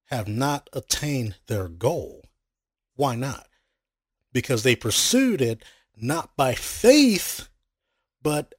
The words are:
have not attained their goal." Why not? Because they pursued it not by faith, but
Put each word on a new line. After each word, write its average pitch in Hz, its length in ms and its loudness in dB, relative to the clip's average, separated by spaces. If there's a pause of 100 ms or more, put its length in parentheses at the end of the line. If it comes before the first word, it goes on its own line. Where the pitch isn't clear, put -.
have 113 200 -4
not 135 460 -4
attained 131 640 -4 (100)
their 98 220 -4
goal." 104 560 -4 (720)
Why 131 180 0
not? 123 320 -8 (880)
Because 123 320 0
they 127 100 6
pursued 226 680 2
it 113 220 -2 (340)
not 139 400 -6
by 131 180 2
faith, - 960 2 (720)
but 151 380 -4